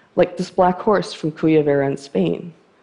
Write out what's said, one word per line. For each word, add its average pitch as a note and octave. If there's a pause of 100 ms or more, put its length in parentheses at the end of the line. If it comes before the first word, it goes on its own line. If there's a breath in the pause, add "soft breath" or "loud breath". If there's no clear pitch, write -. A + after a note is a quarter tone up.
(160 loud breath)
like F3
this F3+
black F3+
horse F#3+
from D3+
Cuyavera D3
in C#3
Spain, E3+ (280)